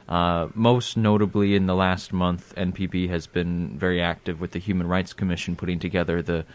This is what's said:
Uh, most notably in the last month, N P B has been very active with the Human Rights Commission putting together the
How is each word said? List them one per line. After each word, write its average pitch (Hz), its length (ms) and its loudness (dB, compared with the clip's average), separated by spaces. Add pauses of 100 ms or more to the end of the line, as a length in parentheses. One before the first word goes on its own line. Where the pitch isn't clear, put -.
Uh, 87 480 2
most 117 400 2
notably 104 580 4
in 95 120 4
the 92 100 2
last 92 360 0
month, 90 440 0
N 90 160 -2
P 92 160 -4
B 90 180 -2
has 87 220 -4
been 87 500 -4
very 90 240 0
active 85 380 -4
with 87 100 -6
the - 80 -6
Human 90 300 -2
Rights 90 240 -2
Commission 90 420 -4
putting 87 240 -4
together 85 420 0
the 80 240 -2 (100)